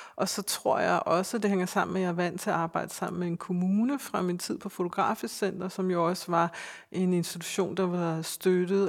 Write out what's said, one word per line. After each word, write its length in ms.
Og 120
så 140
tror 360
jeg 280
også, 320
det 120
hænger 160
sammen 260
med, 80
at 40
jeg 40
er 60
vant 260
til 100
at 60
arbejde 360
sammen 280
med 80
en 80
kommune 640
fra 240
min 160
tid 200
på 100
Fotografisk 680
Center, 300
som 220
jo 180
også 220
var 220
en 200
institution, 640
der 100
var 360
støttet 680